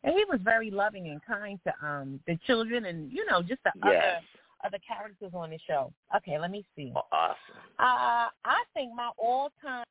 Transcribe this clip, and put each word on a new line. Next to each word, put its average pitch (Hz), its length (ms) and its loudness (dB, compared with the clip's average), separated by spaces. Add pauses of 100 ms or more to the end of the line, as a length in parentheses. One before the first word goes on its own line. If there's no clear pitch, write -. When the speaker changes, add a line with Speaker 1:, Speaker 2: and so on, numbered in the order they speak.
Speaker 1:
And 285 100 2
he 403 120 6
was 330 180 0
very 226 300 2
loving 196 360 -2
and 147 160 -8
kind 202 420 -6
to, 151 200 -4
um, 139 400 -6
the 170 100 0 (100)
children 226 400 0
and, 170 260 -8
you 381 140 -2
know, 185 160 4
just 190 220 -4
the 190 60 4 (140)
Speaker 2:
Yes. 180 380 6 (420)
Speaker 1:
other, 196 100 -2
other 196 120 -8
characters 202 480 -10
on 170 160 -8
the 160 80 -10 (100)
show. 139 240 0 (240)
Okay, 175 220 0
let 170 120 -2
me 202 140 -8 (100)
see. 135 180 -8 (200)
Speaker 2:
Awesome. 82 240 4 (420)
Speaker 1:
Uh, 240 500 2 (160)
I 339 200 2 (100)
think 254 180 -6
my 240 260 -6
all-time 254 720 -2